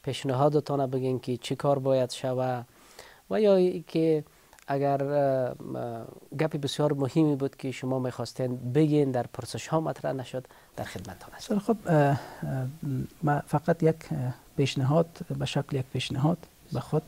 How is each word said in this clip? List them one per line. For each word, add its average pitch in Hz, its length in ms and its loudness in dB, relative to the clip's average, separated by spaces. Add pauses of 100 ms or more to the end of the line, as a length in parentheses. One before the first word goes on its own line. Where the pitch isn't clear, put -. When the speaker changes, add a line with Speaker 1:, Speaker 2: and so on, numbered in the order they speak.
Speaker 1:
پیشنهادتان 143 760 2
را 135 80 2
بگین 127 320 0
که 123 180 -4
چی - 180 -6
کار 143 240 2
باید 131 320 2
شوه 127 520 -2 (680)
و 196 120 0
یا 202 140 6
ای 180 320 2
که 160 360 2 (440)
اگر، 139 360 0
اه، 139 460 2
م-، 123 560 -8 (340)
گپ 156 160 0
بسیار 147 380 0
مهمی 143 420 2
بود 135 200 -4
که 131 160 -6
شما 131 280 -2
می‌خواستین 127 560 -4
بگین 143 560 2
در 123 220 0
پرسش - 340 -10
ها 160 120 0
مطرح 147 340 -4
نشد، 127 340 -8 (280)
در 113 80 -6
خدمتتان - 500 -12
هستم. - 220 -4
Speaker 2:
بسیار 202 40 2
خب، 208 260 0
اه، 170 100 4
اه، 139 720 0 (560)
ما 143 240 2
فقط - 360 0
یک، 160 120 4 (160)
اه، 131 220 -4 (240)
پیشنهاد، 143 500 2 (320)
به 139 60 -2
شکل 139 320 -2
یک 127 160 -2
پیشنهاد 131 440 0 (360)
به 131 60 -2
خود 151 280 -2